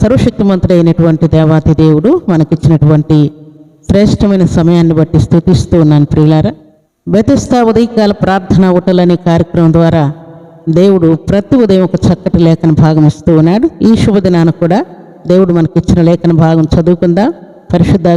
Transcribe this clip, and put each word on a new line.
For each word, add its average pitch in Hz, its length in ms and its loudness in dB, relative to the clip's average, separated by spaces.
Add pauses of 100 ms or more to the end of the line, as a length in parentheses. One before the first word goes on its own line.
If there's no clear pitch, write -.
సర్వశక్తిమంతుడైనటువంటి 180 1300 0
దేవాతి 156 460 0
దేవుడు 156 360 0 (200)
మనకిచ్చినటువంటి 151 880 0 (720)
శ్రేష్టమైన 196 560 0 (140)
సమయాన్ని 170 360 2
బట్టి 156 260 0
స్తుతిస్తూ - 640 0
ఉన్నాను, 147 220 2
ప్రియులారా. 156 460 0 (560)
బెతెస్దా 233 560 0
ఉదయకాల 220 480 0
ప్రార్థన 190 640 -2
హోటల్ 180 300 0
అనే 175 120 2
కార్యక్రమం 170 600 0
ద్వారా 165 260 0 (640)
దేవుడు 175 400 2 (200)
ప్రతి 202 340 -2
ఉదయం 190 240 2
ఒక - 180 -4
చక్కటి - 400 -2
లేఖన 165 260 0 (120)
భాగం 156 220 2
ఇస్తూ 165 320 0
ఉన్నాడు. 196 320 0 (200)
ఈ - 60 4
శుభదినాన 180 540 0 (120)
కూడా 175 180 0 (480)
దేవుడు 180 260 2
మనకిచ్చిన 170 480 -2
లేఖన 170 300 0
భాగం 160 340 0 (100)
చదువుకుందాం. 180 580 0 (400)
పరిశుద్ధ 175 440 0